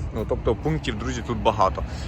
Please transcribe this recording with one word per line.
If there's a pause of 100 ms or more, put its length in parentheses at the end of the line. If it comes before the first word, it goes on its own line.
(140)
Ну,
тобто
пунктів,
друзі,
тут
багато. (260)